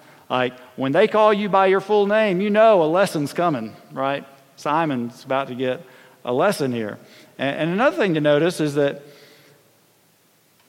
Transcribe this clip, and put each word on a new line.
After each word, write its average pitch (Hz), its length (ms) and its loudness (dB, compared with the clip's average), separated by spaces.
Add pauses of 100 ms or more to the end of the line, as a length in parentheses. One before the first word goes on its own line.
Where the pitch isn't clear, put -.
(300)
Like, 123 280 -2 (180)
when 135 160 -4
they 190 160 4
call 214 260 4
you 202 160 -2
by 190 160 4
your 190 160 2
full 208 240 2
name, 208 340 0
you 208 80 0
know 208 340 6
a 156 40 2
lesson's 165 480 0
coming, 131 420 -4 (160)
right? 135 320 -4 (320)
Simon's 143 680 -4
about 135 240 -2
to 127 60 -10
get 127 300 -6 (400)
a 123 80 -4
lesson 147 400 0
here. 113 260 -6 (380)
And, 131 220 -6
and 160 120 -2
another 262 280 0
thing 202 160 0
to 156 80 -2
notice 151 360 2
is 147 180 -2
that 143 260 -2 (1700)